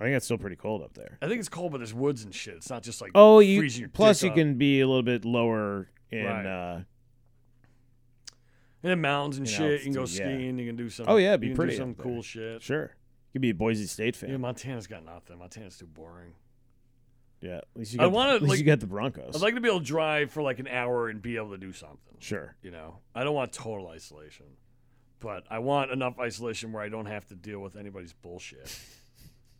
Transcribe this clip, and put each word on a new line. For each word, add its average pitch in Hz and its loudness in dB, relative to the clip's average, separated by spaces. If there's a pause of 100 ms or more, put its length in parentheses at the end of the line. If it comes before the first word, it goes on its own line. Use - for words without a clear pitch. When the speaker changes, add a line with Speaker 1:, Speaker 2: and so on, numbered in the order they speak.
Speaker 1:
I 107 -2
think 135 2
it's 120 0
still 117 -2
pretty 95 -8
cold 101 -6
up 60 -18
there. 52 -18
Speaker 2:
I 143 -4
think 233 -2
it's 190 -8
cold, 175 -6
but 139 -6
there's 113 -10
woods 127 -2
and 98 -14
shit. - -12
It's 82 -16
not 120 -8
just, - -12
like, - -10
Speaker 1:
Oh, 214 12
you, 202 10
Speaker 2:
freezing 123 -2
your 107 -8
Speaker 1:
plus 214 6
Speaker 2:
dick - 2
Speaker 1:
you 156 2
Speaker 2:
off. - -6
Speaker 1:
can 147 4
be 139 4
a 135 4
little 131 2
bit 117 0
lower 110 0 (220)
in, 110 -6
Speaker 2:
Right. 101 -4
Speaker 1:
uh, 87 -8 (2000)
Speaker 2:
And 180 0
mountains 143 -2
and 135 -4
Speaker 1:
in 113 -2
Speaker 2:
shit. 147 0
You 135 -10
can 139 -4
go 135 -2
Speaker 1:
altitude, 147 -6
yeah. 196 -4
Speaker 2:
skiing. 127 -4
You 120 -6
can 117 -8
do 120 -8
some, 113 -12
Speaker 1:
Oh, 226 4
yeah, 185 4
it'd 202 2
be 117 -4
Speaker 2:
you 131 -4
can 127 -4
Speaker 1:
pretty 165 0
Speaker 2:
do - -4
some 127 -6
Speaker 1:
up 113 -12
there. - -12
Speaker 2:
cool 120 -6
shit. 113 -12
Speaker 1:
Sure. 143 -6 (320)
You - -16
could 131 0
be 123 4
a 104 0
Boise 107 0
State 113 -4
fan. - -10
Speaker 2:
Yeah, 135 -4
Montana's 123 -8
got 90 -18
nothing. 87 -20
Montana's 92 -18
too 90 -20
boring. 85 -20 (1080)
Speaker 1:
Yeah, 90 -10
at - -12 (100)
least 113 -10
you 127 -6
Speaker 2:
I 156 6
Speaker 1:
got 180 6
the, 190 2
Speaker 2:
wanna, 262 4
Speaker 1:
at 214 0
least 143 4
Speaker 2:
like, 131 4
Speaker 1:
you 147 0
got 143 6
the 110 -8
Broncos. 101 -8
Speaker 2:
I'd 160 -2
like 220 2
to 254 -4
be 233 2
able 190 2
to 156 -6
drive 151 0
for, 156 -6
like, 131 -2
an 135 -12
hour 123 -2
and 107 -8
be 117 -6
able 107 -6
to 98 -12
do 95 -12
something. 76 -20 (220)
Speaker 1:
Sure. - -10
Speaker 2:
You 95 -18
know? 82 -18 (160)
I 120 -4
don't 151 -2
want 131 -4
total 101 -10
isolation. 76 -20 (760)
But 104 -12
I 110 -6
want 135 0
enough 127 -4
isolation 113 -8
where 107 -8
I 104 -8
don't 110 -10
have 104 -10
to - -20
deal 101 -14
with 98 -14
anybody's 95 -16
bullshit. 85 -18 (800)